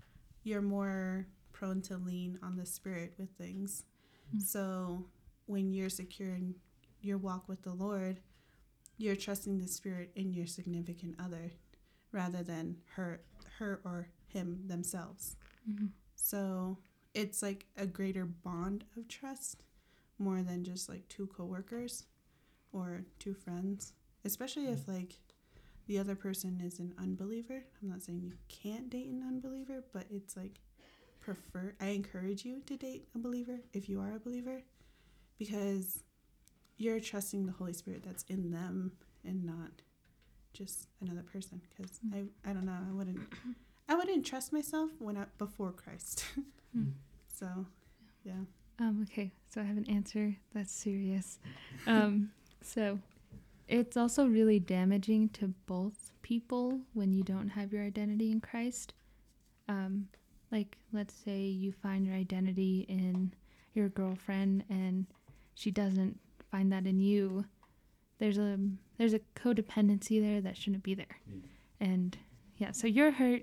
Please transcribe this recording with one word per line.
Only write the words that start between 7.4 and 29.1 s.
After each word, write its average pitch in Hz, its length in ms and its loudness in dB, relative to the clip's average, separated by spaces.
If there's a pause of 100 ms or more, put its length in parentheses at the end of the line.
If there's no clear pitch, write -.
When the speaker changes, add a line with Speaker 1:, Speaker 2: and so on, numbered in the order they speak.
Speaker 1:
with 185 140 -8
the 185 100 -8
Lord, 190 480 -2 (800)
you're 208 180 0
trusting 202 420 -2
the 185 120 -2
Spirit 180 480 -6
in 185 160 -2
your 175 140 -2
significant 170 680 -6
other 170 360 -8 (580)
rather 180 320 -2
than 170 320 -4 (200)
her, 170 260 -6 (380)
her 202 260 -4
or 175 240 -6 (180)
him 180 400 -6
themselves. 175 680 -6 (320)
Speaker 2:
Mm-hmm. 208 160 -2 (300)
Speaker 1:
So 190 640 -2 (340)
it's, 208 300 -2
like, 196 240 -6 (100)
a 196 80 -2
greater 190 400 -2
bond 180 580 -4 (140)
of 233 100 -10
trust - 540 -10 (560)
more 190 240 2
than 180 220 -2
just, 180 260 -6
like, 185 180 -12
two 196 200 -8
coworkers 196 760 -8 (680)
or 180 340 -6 (140)
two 196 160 -6
friends, 190 580 -4 (320)
especially 262 400 -4
if, 233 220 -2
Speaker 3:
Mm. 190 80 -4
Speaker 1:
like, 180 240 -8 (680)
the 202 140 0
other 196 160 -2
person 190 500 -4
is 175 140 -8
an 175 180 -8
unbeliever. 220 680 -6 (160)
I'm 202 100 -8
not 180 120 -8
saying 175 220 -8
you 180 100 -8 (140)
can't 226 420 -10
date 254 220 -6